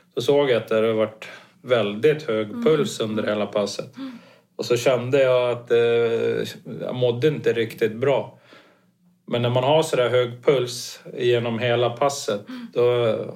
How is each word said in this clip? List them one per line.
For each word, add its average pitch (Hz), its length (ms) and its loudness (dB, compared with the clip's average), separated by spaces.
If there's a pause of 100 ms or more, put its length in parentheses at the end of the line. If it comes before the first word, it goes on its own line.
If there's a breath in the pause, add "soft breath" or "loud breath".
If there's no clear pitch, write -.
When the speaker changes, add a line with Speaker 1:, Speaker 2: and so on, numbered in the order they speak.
(160 soft breath)
Speaker 1:
så 123 60 -4
såg 143 280 4
jag 117 80 4
att 107 100 -4
det 113 80 0
hade 110 180 2
varit 110 340 -2 (340 loud breath)
väldigt 120 640 0
hög 110 220 -2
Speaker 2:
Mm. - 140 -6
Speaker 1:
puls 151 360 2
under 110 240 -2
hela 104 220 -2
passet. - 520 -4
Speaker 2:
Mm. 262 220 -12 (360 loud breath)
Speaker 1:
Och - 100 -8
så 160 120 2
kände 127 460 2
jag 123 280 4
att, 120 200 -8
eh, 117 80 4 (1000)
jag - 140 -6
mådde 123 320 0
inte 120 260 0
riktigt 110 420 -2
bra. 127 420 -2 (880 soft breath)
Men 120 140 -2
när 120 80 0
man 127 140 0
har 156 200 4
så 156 120 -4
där 123 140 2
hög 120 360 0
puls - 540 0 (180)
genom 117 420 0
hela 120 300 2
passet, 117 600 -4
Speaker 2:
Mm. - 240 -14
Speaker 1:
då 120 100 2 (520)